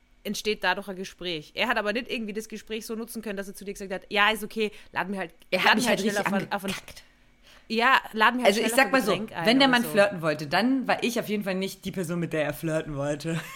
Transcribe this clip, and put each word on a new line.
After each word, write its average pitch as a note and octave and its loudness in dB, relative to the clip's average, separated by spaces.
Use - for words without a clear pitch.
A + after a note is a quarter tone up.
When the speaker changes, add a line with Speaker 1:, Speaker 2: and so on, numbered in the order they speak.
Speaker 1:
entsteht G#3 -4
dadurch F#3+ -2
ein F#3+ -10
Gespräch. F3 -8
Er G#3+ -2
hat B3 0
aber G#3 0
nicht A#3+ -6
irgendwie A3 -6
das A3 -8
Gespräch A3 -12
so A3+ -8
nutzen A3+ -10
können, G3+ -8
dass G3 -8
er G3 -14
zu F#3 -16
dir G3 -10
gesagt F#3+ -12
hat, F#3 -8
ja, G3+ 4
ist G#3+ -4
okay, G#3+ -4
lad F3 -4
mir G3 -6
halt, F3 -8
Speaker 2:
Er F3+ 2
hat F3+ 2
Speaker 1:
lad G#3+ 8
Speaker 2:
mich A3 2
Speaker 1:
mir A#3 2
Speaker 2:
halt G3+ 2
Speaker 1:
schnell G#3 0
Speaker 2:
richtig G3 0
Speaker 1:
auf F3+ 0
ein, G3 -2
auf G3 -4
ein G3 -4
Speaker 2:
angekackt. - -12
Speaker 1:
Ja, A#3 4
lad A3 6
mir B3+ -2
halt - 4
Speaker 2:
Also - 2
Speaker 1:
schnell A#3 0
Speaker 2:
ich A3 2
Speaker 1:
auf A#3 0
Speaker 2:
sag C#4 6
Speaker 1:
ein C#4 -8
Speaker 2:
mal C4 4
so, G3 2
Speaker 1:
Getränk G#3+ -4
ein E3 -4
Speaker 2:
wenn B3 6
der C4+ 8
Speaker 1:
oder B3+ 6
Speaker 2:
Mann A#3 4
Speaker 1:
so. - -6
Speaker 2:
flirten G3+ 4
wollte, D3+ -2
dann G#3+ 2
war G3 0
ich A#3 0
auf - -6
jeden G#3 -2
Fall G3 -2
nicht F#3+ -6
die F#3+ -6
Person, F3 -4
mit E3 -2
der D#3 0
er D3 -2
flirten D#3 -4
wollte. D3+ -4